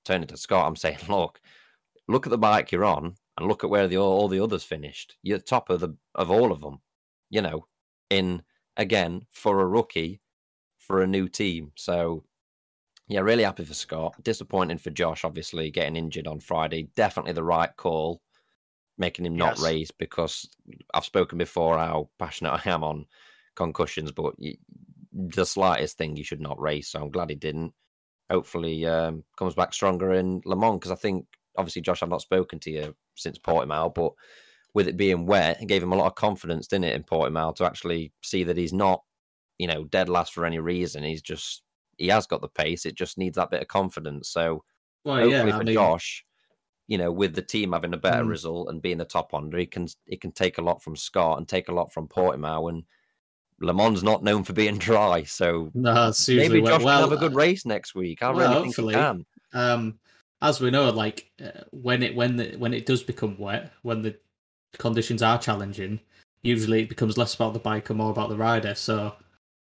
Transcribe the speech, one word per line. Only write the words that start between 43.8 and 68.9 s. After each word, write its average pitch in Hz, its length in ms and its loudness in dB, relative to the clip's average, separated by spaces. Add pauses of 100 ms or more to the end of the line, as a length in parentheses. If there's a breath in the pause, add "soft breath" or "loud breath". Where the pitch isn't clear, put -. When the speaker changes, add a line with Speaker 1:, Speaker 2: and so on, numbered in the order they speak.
Speaker 1:
So 82 380 -2 (400)
Speaker 3:
Well, 139 140 0 (100)
yeah, 113 80 4
Speaker 1:
hopefully 110 160 2
Speaker 3:
I 107 60 -2
Speaker 1:
for 98 40 -4
Speaker 3:
mean 113 120 0
Speaker 1:
Josh, 85 500 2 (640)
you 107 100 -2
know, 87 160 0
with 90 220 0
the 92 60 -4
team 101 300 -2
having 85 220 -2
a 85 40 -4
better 87 280 2
Speaker 3:
Mm. 110 40 0
Speaker 1:
result 82 380 -6
and 80 140 -8
being 90 160 -2
the 85 80 -4
top - 260 -4
Honda, 76 280 -6
he 90 60 0
can, 85 220 -6 (180)
he 90 120 -10
can 87 160 -12
take 92 240 0
a - 40 -4
lot 85 220 -2
from 78 140 -12
Scott 80 400 0
and 80 100 -8
take 92 220 -4
a 87 40 -4
lot 87 200 -2
from 80 160 -8
Portimao. 80 600 0
And 82 140 -8 (800)
Le 85 120 2
Mans 101 300 4
not 107 200 4
known 104 200 4
for 98 80 -8
being 104 260 2
<laughs> 104 120 -2
dry, 101 340 4
so 85 500 0
Speaker 3:
No, 120 360 4
it's - 180 2
usually 131 220 6
Speaker 1:
maybe 110 140 8
Speaker 3:
wet. 113 100 6
Speaker 1:
Josh 160 60 8
can 120 60 2
Speaker 3:
Well, 139 240 8
Speaker 1:
have - 40 2
a 151 40 2
good 156 140 2
Speaker 3:
uh, 131 60 0
Speaker 1:
race 175 280 4
next 110 300 -4
week. 90 260 -4
I 123 100 2
Speaker 3:
well, 127 80 2 (120)
Speaker 1:
really - 40 6
think 123 200 0
he 127 60 -2
Speaker 3:
hopefully. 110 120 0
Speaker 1:
can. 123 320 2 (280)
Speaker 3:
Um, 120 460 0 (420 soft breath)
as 147 180 4
we 127 100 2
know, 135 200 4
like, 110 420 -2 (100)
uh, - 200 -14 (100)
when 123 320 0
it, - 100 -2
when 120 220 2
the, 120 220 -4
when 120 160 -2
it - 120 -6
does 127 180 2
become 107 360 -6
wet, 101 320 -6 (120)
when 113 180 -2
the 107 160 -4 (600)
conditions 113 460 0
are 113 160 6
challenging, 101 640 -4 (420 soft breath)
usually 113 380 2
it 113 80 -2
becomes 107 280 0
less 117 160 2
about 110 200 0
the 110 60 -4
bike 107 300 -2
and 107 80 -2
more 110 140 0
about 107 160 -2
the 107 80 -4
rider. 110 400 2
So 104 400 -2 (520)